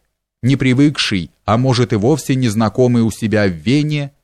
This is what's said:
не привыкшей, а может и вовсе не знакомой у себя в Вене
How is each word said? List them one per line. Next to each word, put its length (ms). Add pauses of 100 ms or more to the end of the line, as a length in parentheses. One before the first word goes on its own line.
(420)
не 140
привыкшей, 760 (140)
а 140
может 340
и 40
вовсе 380
не 140
знакомой 540
у 80
себя 360
в 60
Вене 600 (120)